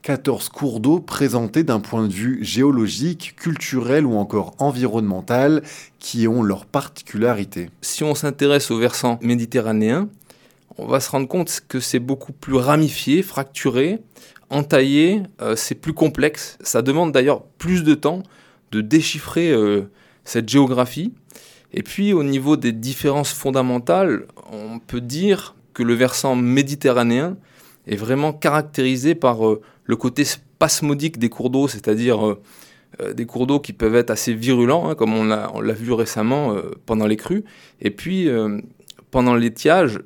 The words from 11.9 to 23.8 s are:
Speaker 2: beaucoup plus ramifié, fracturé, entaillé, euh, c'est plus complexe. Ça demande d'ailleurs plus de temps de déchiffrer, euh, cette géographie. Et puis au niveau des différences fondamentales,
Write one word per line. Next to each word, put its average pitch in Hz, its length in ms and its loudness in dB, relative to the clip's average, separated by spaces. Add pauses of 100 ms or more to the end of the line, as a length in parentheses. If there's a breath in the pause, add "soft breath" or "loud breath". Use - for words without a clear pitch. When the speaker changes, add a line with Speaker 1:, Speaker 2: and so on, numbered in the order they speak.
Speaker 2:
beaucoup 135 340 -6
plus 135 220 -6
ramifié, 147 680 2
fracturé, 143 800 -2 (480 loud breath)
entaillé, 147 720 2 (180)
euh, 113 140 -2
c'est - 200 -6
plus 156 180 -8
complexe. - 680 0
Ça - 200 0
demande 147 320 2
d'ailleurs 135 300 4
plus 175 420 -2
de 151 100 6
temps 160 280 -2 (500 soft breath)
de 107 80 0
déchiffrer, 156 720 0
euh, 104 300 2 (420 soft breath)
cette 113 240 -4
géographie. 127 640 2 (580 loud breath)
Et - 100 -6
puis 202 300 -2
au 165 120 4
niveau 139 340 2
des 120 160 0
différences 135 580 -2
fondamentales, 131 960 0 (240)